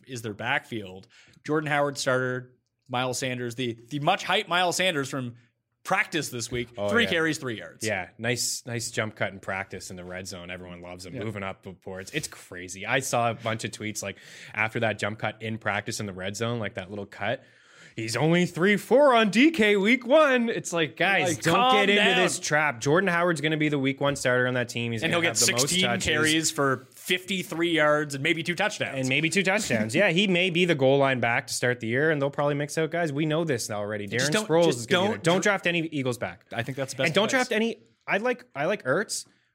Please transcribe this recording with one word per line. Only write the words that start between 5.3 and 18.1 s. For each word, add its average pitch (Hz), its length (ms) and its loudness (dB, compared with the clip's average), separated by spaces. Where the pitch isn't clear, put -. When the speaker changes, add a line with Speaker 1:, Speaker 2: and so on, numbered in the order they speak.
Speaker 1:
practice 185 460 -2
this 120 200 -8
week. 120 280 -6
Speaker 2:
Oh, 101 120 -2
Speaker 1:
Three 220 140 2
Speaker 2:
yeah. 196 60 0
Speaker 1:
carries, 160 280 0
three 120 200 -8
yards. 87 280 -10
Speaker 2:
Yeah, 95 220 -4
nice, 117 480 -4
nice 117 240 -6
jump 110 260 -4
cut 101 180 -4
in 95 60 -16
practice 95 500 -8
in 95 80 -14
the 90 80 -14
red 90 220 -10
zone. 87 220 -12
Everyone 90 320 -14
loves 90 240 -16
him. 87 80 -14
Speaker 1:
Yeah. 98 100 -8
Speaker 2:
Moving 101 200 -8
up 95 200 -10
the 98 80 -14
boards. 95 420 -14
It's 151 140 -4
crazy. 92 580 -14
I 123 140 0
saw 120 320 0
a - 20 -4
bunch 113 320 -4
of 110 60 -8
tweets, 107 300 -8
like, 98 160 -8
after 110 280 -2
that 107 160 0
jump 107 220 -4
cut 110 220 -6
in 110 160 -6
practice 107 420 -4
in 110 60 -6
the 98 80 -8
red 92 240 -6
zone, 117 220 -2
like, 101 160 -8
that 92 140 -10
little 101 160 -10
cut. 104 380 -6
"He's 117 220 -6